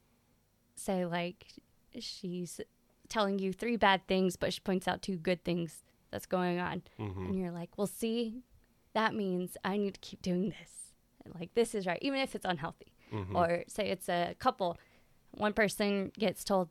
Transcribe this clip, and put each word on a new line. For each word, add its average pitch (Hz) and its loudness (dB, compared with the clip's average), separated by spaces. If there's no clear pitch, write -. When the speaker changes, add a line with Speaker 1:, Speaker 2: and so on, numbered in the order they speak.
Speaker 1:
so, 180 -2
like, 175 -4
she's 180 -8
telling 202 2
you 190 0
three 233 0
bad 196 6
things, 185 4
but - 0
she - -6
points 185 0
out - -2
two 190 -4
good 175 0
things 170 -2
that's - -8
going 180 2
on. 175 -4
Speaker 2:
Mm-hmm. 98 -4
Speaker 1:
And 185 -2
you're 180 -4
like, 175 -10
"Well, 208 2
see, 233 -4
that 220 2
means 185 0
I 190 2
need 196 0
to - -20
keep - -16
doing 180 2
this. - -16
Like, 175 -10
this 226 2
is 196 -2
right," 175 0
even 277 0
if 175 -2
it's 208 -6
unhealthy. 165 -4
Speaker 2:
Mm-hmm. 101 -2
Speaker 1:
Or 170 4
say 196 -2
it's 196 -4
a 175 2
couple, 190 0
one 208 0
person 202 2
gets 190 0
told 185 2